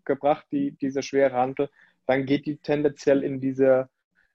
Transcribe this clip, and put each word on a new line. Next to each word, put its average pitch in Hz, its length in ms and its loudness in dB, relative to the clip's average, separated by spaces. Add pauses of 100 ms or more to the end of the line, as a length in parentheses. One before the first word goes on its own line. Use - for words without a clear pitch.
gebracht, 143 460 -2
die, 143 200 -4
diese 135 300 -6
schwere 135 320 0
Hantel, 135 360 -2 (360)
dann 135 200 0
geht 143 200 0
die 147 120 -6
tendenziell 147 640 0
in 139 160 -6
diese, 131 500 2 (460)